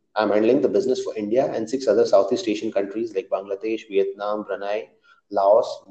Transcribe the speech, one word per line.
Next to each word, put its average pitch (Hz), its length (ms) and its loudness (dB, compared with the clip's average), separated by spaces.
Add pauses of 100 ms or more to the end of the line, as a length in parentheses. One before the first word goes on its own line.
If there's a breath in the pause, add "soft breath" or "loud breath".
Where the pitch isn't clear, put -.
(160)
I'm 107 140 2
handling 110 320 4
the 123 60 2
business 117 360 0
for - 100 -10
India 113 380 -2
and 113 160 -6
six 135 180 -6
other 117 200 4
Southeast 131 420 2
Asian 107 240 -4
countries 101 420 -4
like 95 140 -4
Bangladesh, 101 580 -6
Vietnam, 104 580 -2
Brunei, 101 440 -6 (420 soft breath)
Laos, 101 600 4